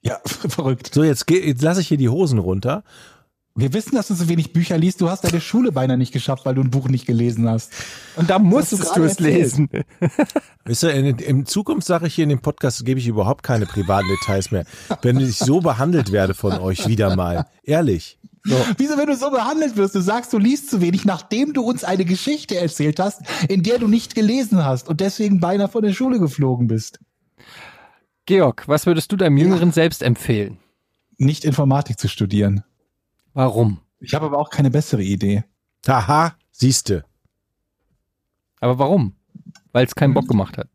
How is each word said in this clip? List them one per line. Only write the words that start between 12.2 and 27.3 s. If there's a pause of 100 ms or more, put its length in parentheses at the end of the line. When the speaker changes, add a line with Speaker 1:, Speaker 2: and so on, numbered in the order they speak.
Speaker 2:
in
dem
Podcast,
gebe
ich
überhaupt
keine
privaten
Details
mehr. (380)
Wenn
ich
so
behandelt
werde
von
euch
wieder
mal. (160)
Ehrlich. (300)
Speaker 3:
So. (220)
Speaker 1:
Wieso,
wenn
du
so
behandelt
wirst,
du
sagst,
du
liest
zu
wenig,
nachdem
du
uns
eine
Geschichte
erzählt
hast, (280)
in
der
du
nicht
gelesen
hast
und
deswegen
beinahe
von
der
Schule
geflogen
bist? (1300)